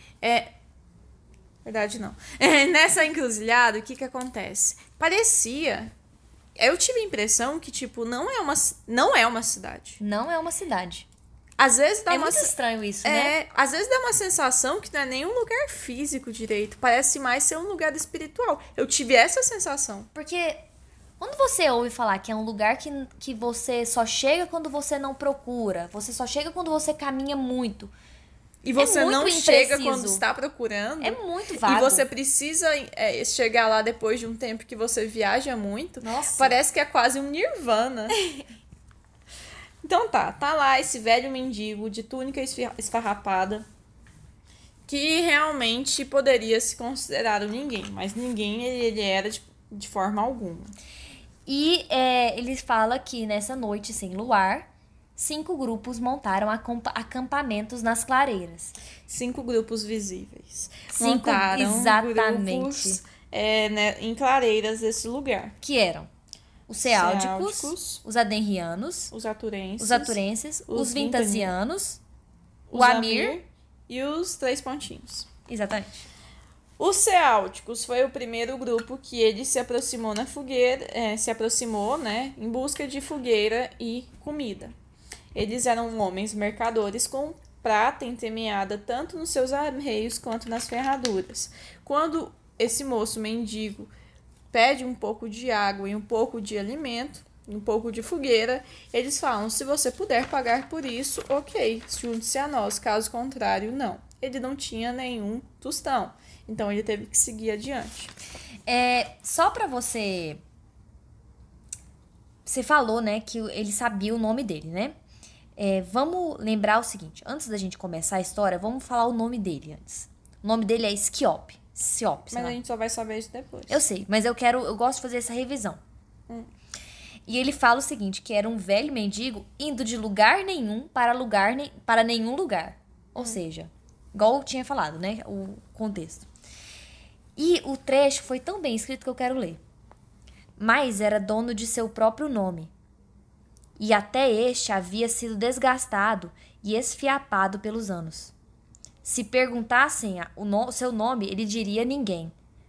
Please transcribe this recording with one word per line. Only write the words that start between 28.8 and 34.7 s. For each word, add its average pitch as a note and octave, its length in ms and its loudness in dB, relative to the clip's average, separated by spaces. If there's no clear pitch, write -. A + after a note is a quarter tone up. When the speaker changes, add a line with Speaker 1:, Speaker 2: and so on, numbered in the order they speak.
Speaker 2:
muito - 80 6
Speaker 1:
não C#4+ 180 4
chega C#4+ 440 8
Speaker 2:
impreciso. C4+ 160 2
Speaker 1:
quando C4 160 0
está G3 280 2
procurando. B3 680 -4
Speaker 2:
É F4+ 80 0
muito G4+ 420 -6
Speaker 1:
E - 40 -6
Speaker 2:
vago. G#3 220 6
Speaker 1:
você C4+ 260 8
precisa, D4 600 0
é, G#3+ 320 0
chegar A3+ 440 4
lá A3 140 6
depois A3+ 360 0
de A#3 80 -8
um A3+ 80 -6
tempo A3+ 320 -6
que - 80 -12